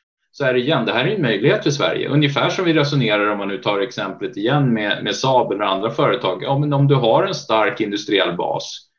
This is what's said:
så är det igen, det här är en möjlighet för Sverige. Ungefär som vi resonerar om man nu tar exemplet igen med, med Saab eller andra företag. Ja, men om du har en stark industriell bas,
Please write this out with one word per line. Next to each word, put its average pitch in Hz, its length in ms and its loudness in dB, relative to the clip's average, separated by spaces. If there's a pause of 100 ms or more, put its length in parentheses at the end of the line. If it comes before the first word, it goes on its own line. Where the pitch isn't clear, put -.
(320)
så 143 120 -4
är 127 80 2
det 127 80 2
igen, 127 260 0
det 101 60 -2
här 120 120 0
är 196 100 0
en 190 80 -2
möjlighet 127 400 2
för 165 80 0
Sverige. 95 380 -2
Ungefär 143 420 2
som 185 140 -2
vi 165 80 2
resonerar 120 580 2
om 101 80 -2
man 98 100 -4
nu 98 100 -6
tar 101 220 -2
exemplet 98 560 -6
igen 123 380 2
med, 104 300 -2
med 104 120 -2
Saab 127 360 2
eller 101 120 -2
andra 98 260 0
företag. 101 520 0
Ja, 135 160 0
men 147 140 0
om 139 160 4
du 143 60 4
har 127 300 4
en 190 100 -2
stark 107 460 0
industriell 101 560 -2
bas, - 500 -8 (120)